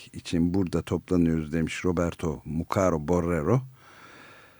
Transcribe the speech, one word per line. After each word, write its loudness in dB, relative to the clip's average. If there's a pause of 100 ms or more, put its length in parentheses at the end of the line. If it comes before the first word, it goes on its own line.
(120)
için 0
burada 0
toplanıyoruz 0
demiş -2
Roberto -2
Mucaro 0
Borrero. 2 (1000)